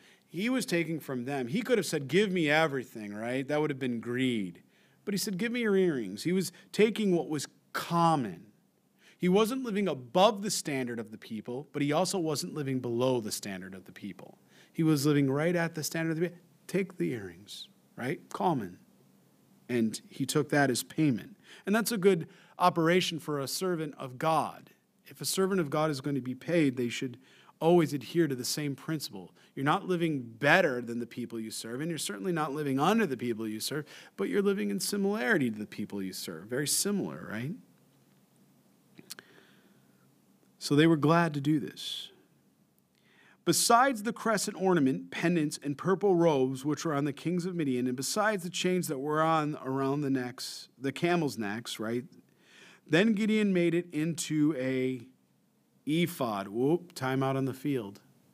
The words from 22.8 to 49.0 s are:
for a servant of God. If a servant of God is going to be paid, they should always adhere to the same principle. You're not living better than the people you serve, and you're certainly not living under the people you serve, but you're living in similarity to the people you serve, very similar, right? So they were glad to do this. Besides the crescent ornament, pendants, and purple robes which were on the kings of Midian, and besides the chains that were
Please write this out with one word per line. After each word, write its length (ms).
for 200
a 80
servant 500
of 220
God. 500
If 140
a 40
servant 340
of 120
God 180
is 120
going 140
to 60
be 140
paid, 420
they 120
should 280
always 340
adhere 320
to 100
the 100
same 280
principle. 640
You're 120
not 200
living 360
better 600
than 180
the 60
people 360
you 100
serve, 300
and 80
you're 80
certainly 340
not 220
living 260
under 260
the 120
people 280
you 140
serve, 260
but 140
you're 120
living 280
in 100
similarity 720
to 80
the 60
people 360
you 120
serve, 320
very 220
similar, 640
right? 220
So 180
they 120
were 80
glad 380
to 80
do 180
this. 520
Besides 600
the 100
crescent 480
ornament, 500
pendants, 500
and 160
purple 380
robes 480
which 220
were 80
on 120
the 80
kings 320
of 100
Midian, 320
and 100
besides 460
the 60
chains 380
that 120
were 220